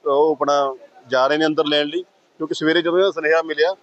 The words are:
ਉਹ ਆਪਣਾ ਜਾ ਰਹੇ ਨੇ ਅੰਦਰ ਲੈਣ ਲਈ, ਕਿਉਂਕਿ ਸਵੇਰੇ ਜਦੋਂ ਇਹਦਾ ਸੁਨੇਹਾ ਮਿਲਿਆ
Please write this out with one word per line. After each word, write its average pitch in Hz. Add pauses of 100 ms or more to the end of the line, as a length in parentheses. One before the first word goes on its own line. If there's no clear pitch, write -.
(120)
ਉਹ 151
ਆਪਣਾ 143 (320)
ਜਾ 127
ਰਹੇ 151
ਨੇ 156
ਅੰਦਰ 156
ਲੈਣ 147
ਲਈ, 165 (360)
ਕਿਉਂਕਿ 156
ਸਵੇਰੇ 165
ਜਦੋਂ 170
ਇਹਦਾ 196
ਸੁਨੇਹਾ 160
ਮਿਲਿਆ 160